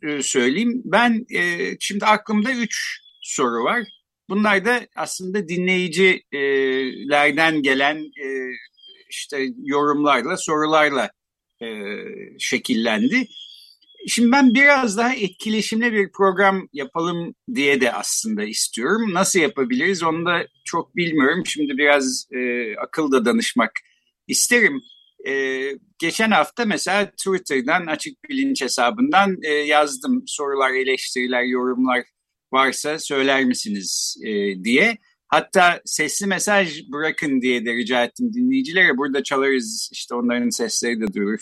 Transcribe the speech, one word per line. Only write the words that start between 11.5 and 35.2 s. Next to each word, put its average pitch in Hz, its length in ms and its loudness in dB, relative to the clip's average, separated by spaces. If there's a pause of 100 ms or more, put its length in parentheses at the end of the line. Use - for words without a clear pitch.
e, 117 40 -8 (720)
şekillendi. 117 880 0 (840)
Şimdi 233 240 2
ben 262 220 8
biraz 262 420 6
daha 233 180 2
etkileşimli 220 800 -2
bir 202 200 0
program 190 600 2
yapalım 170 600 -4 (200)
diye 139 260 2
de 120 120 2
aslında 104 520 -4
istiyorum. 170 680 -2
Nasıl 190 260 2
yapabiliriz 143 640 0
onu 165 240 0
da 170 200 0 (180)
çok - 320 -6
bilmiyorum. 160 500 2
Şimdi 143 320 -4
biraz, 139 540 2
e, 120 440 -4
akıl 139 360 -4
da 123 120 4
danışmak 113 460 0 (580)
isterim. 170 520 2 (480)
E, 135 340 -2 (360)
geçen 220 320 0
hafta 180 340 2
mesela 196 460 -2
Twitter'dan, 170 760 -2
Açık 151 420 -8
Bilinç 135 340 -2
hesabından, 131 800 2
e, 156 100 -2
yazdım. 147 720 2
"Sorular, 139 440 -2
eleştiriler, 127 720 -2
yorumlar 127 600 0 (500)
varsa 135 460 0
söyler 135 460 2
misiniz?" 104 720 -4 (100)
e, 101 380 -4
diye. 165 320 2 (320)